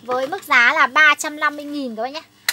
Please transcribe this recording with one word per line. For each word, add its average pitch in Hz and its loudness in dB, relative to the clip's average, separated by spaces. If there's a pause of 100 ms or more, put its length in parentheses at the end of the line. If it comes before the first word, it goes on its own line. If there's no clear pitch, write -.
với 254 -4
mức 370 -10
giá 254 4
là 302 2
ba 294 4
trăm 302 -8
năm 294 -2
mươi 294 -12
nghìn 277 -8
các 220 -6
bác 254 -4
nhé. 302 -12 (300)